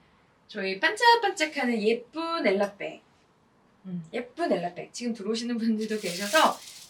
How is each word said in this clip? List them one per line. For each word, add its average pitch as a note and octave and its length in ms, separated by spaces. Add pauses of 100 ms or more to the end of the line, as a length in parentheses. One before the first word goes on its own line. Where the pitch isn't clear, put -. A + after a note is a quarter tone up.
(480)
저희 F#3+ 320
반짝반짝하는 D#4+ 1000
예쁜 D#4+ 640
엘라백, G3 560 (840)
음, F3 280
예쁜 B3+ 380
엘라백 F3 420
지금 A#3+ 200
들어오시는 A3+ 440
분들도 G#3+ 420
계셔서 G3+ 580 (320)